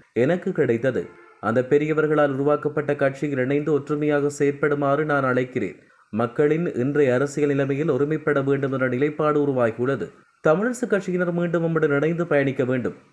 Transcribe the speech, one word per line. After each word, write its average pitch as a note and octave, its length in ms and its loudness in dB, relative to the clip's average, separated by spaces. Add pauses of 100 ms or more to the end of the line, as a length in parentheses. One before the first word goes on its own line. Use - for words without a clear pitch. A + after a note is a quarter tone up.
(120)
எனக்கு E3+ 400 0
கிடைத்தது. A#2+ 500 0 (380)
அந்த A#2 240 0
பெரியவர்களால் D3+ 680 2
உருவாக்கப்பட்ட C#3+ 640 0
கட்சியில் C#3 420 -2
இணைந்து C#3+ 340 0
ஒற்றுமையாக D3 680 0
செயற்படுமாறு C#3+ 680 0
நான் C#3+ 200 0
அழைக்கிறேன். B2+ 520 -2 (340)
மக்களின் D3 640 0
இன்றைய C#3 400 2
அரசியல் C#3+ 340 0
நிலைமையில் C#3 440 0
ஒருமைப்பட C#3+ 520 0
வேண்டும் C3+ 280 0
என்ற C3 160 0
நிலைப்பாடு D3+ 520 0
உருவாகியுள்ளது. B2+ 680 0 (360)
தமிழரசு G#3 440 2
கட்சியினர் F3+ 440 -2
மீண்டும் F3 300 -2
நம்முடன் D#3+ 280 0
இணைந்து D#3+ 360 0
பயணிக்க C#3 380 0
வேண்டும். A#2+ 320 -2 (160)